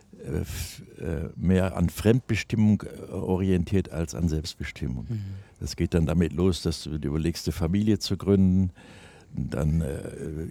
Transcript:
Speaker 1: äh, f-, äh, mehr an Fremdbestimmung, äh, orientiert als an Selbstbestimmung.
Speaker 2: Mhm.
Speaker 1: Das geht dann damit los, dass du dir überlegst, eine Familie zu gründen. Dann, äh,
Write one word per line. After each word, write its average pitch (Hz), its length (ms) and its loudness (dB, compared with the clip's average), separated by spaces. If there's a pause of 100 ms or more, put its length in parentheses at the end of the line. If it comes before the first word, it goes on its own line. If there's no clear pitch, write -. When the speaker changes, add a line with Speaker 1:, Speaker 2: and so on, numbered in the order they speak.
(240)
Speaker 1:
äh, 82 180 -4
f-, - 420 -10 (160)
äh, 82 360 -6
mehr 92 400 2
an 87 140 2
Fremdbestimmung, 107 960 2
äh, - 280 -14
orientiert 92 800 0
als 80 240 -4
an 85 140 0
Selbstbestimmung. 78 800 -6
Speaker 2:
Mhm. 107 140 -4 (360)
Speaker 1:
Das - 160 -6
geht 85 180 0
dann 82 120 4
damit 80 280 2
los, 87 280 2
dass 82 220 -2
du 76 140 -6
dir 71 120 -4
überlegst, 80 380 -2
eine 80 60 0
Familie 101 460 2
zu - 180 -4
gründen. 95 540 4 (640)
Dann, 76 460 0
äh, 78 720 -6